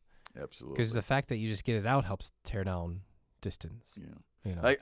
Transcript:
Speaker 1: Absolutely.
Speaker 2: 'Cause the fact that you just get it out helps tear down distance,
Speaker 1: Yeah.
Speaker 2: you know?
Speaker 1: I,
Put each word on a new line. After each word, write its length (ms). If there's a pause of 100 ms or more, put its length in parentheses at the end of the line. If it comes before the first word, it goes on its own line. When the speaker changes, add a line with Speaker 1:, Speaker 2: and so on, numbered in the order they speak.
(360)
Speaker 1:
Absolutely. 420
Speaker 2:
'Cause 160
the 80
fact 280
that 80
you 120
just 160
get 100
it 100
out 200
helps 260 (120)
tear 200
down 400 (380)
distance, 580
Speaker 1:
Yeah. 200 (240)
Speaker 2:
you 120
know? 80
Speaker 1:
I, 180